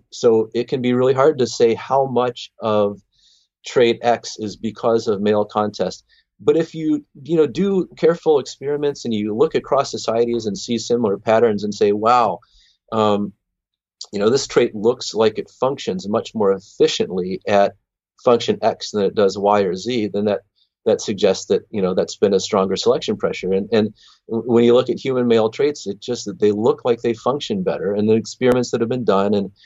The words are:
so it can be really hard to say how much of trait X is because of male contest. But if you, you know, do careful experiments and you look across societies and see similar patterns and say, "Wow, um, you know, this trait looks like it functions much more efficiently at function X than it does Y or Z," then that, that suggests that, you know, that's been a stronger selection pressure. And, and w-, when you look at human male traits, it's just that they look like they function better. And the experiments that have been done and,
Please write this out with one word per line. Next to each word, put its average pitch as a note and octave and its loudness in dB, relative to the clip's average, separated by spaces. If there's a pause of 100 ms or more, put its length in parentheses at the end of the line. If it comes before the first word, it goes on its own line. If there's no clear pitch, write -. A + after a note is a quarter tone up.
(140)
so A2+ 2
it A#2+ -4
can C3 -4
be B2 0
really B2+ 2
hard C#3 2
to A#2+ 0
say A#2 2
how C3+ -2
much B2 -4 (100)
of G#2 0 (640)
trait A#2 2
X A#2 -2
is G#2 -8
because A2+ -2
of G2 -2
male G#2 2
contest. G#2 -4 (340)
But D3 2
if D#3+ -2
you, D#3 -2 (160)
you D#3+ -2
know, D#3 4
do F#3+ -2 (100)
careful D#3+ 2
experiments C#3+ -4
and A#2 -2
you G#2 -2
look D3 2
across C3+ 0
societies A#2 -2
and G2 -4
see A#2 -4
similar A2 0
patterns A2 2
and G#2 -4
say, G#2 2
"Wow, G#2+ 2 (520)
um, G#2 0 (800)
you G2+ -6
know, G#2 2
this C3+ 0
trait B2 0
looks A2 -2
like G#2+ 2
it - -8
functions G2+ -6
much A2+ -4
more G2+ 2
efficiently F#2 -2
at G2+ 2 (500)
function A#2 2
X - -2
than G#2 0
it F#2+ -2
does G2+ 2
Y G2+ 2
or F#2 -2
Z," G#2+ -4
then G2+ -4
that, G2+ -2 (440)
that G#2+ 2
suggests F#2+ 0
that, F#2+ 0
you G#2 -6
know, F#2 0
that's F#2 -2
been G2+ 2
a F#2+ 4
stronger F#2+ 0
selection A#2 0
pressure. F#2 -4
And, G2 -2
and A2 2 (340)
w-, A2+ -4
when A#2 6
you A#2+ 6
look B2+ 4
at A2+ -4
human B2+ -2
male A2 4
traits, C#3+ -2
it's G2 -8
just - -6
that G2 -10
they G#2 4
look A#2 0
like A#2 0
they B2 0
function A#2 -4
better. E2+ -2
And G#2 0
the A2 4
experiments B2 0
that A#2 -2
have A#2 0
been B2+ -4
done G2 2
and, G2+ -2 (140)